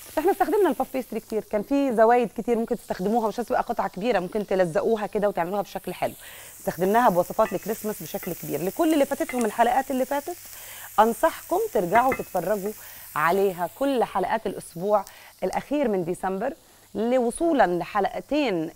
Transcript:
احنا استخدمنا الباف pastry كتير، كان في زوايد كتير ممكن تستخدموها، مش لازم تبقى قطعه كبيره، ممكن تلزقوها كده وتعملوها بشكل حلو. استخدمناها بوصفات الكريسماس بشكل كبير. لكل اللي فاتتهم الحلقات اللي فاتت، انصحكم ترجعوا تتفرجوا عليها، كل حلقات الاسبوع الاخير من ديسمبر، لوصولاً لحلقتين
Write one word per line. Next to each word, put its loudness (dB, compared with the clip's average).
احنا 4
استخدمنا 2
الباف -2
pastry -6
كتير، -4
كان -4
في 0
زوايد 6
كتير 0
ممكن -2
تستخدموها، -2
مش -4
لازم -6
تبقى 2
قطعه -4
كبيره، -2
ممكن -4
تلزقوها 2
كده 0
وتعملوها -2
بشكل -8
حلو. -4
استخدمناها 4
بوصفات 2
الكريسماس -6
بشكل -6
كبير. -6
لكل 2
اللي 4
فاتتهم -2
الحلقات 2
اللي 0
فاتت، -4
انصحكم 2
ترجعوا 4
تتفرجوا -2
عليها، 2
كل 2
حلقات -2
الاسبوع -2
الاخير -2
من 0
ديسمبر، -4
لوصولاً 2
لحلقتين -2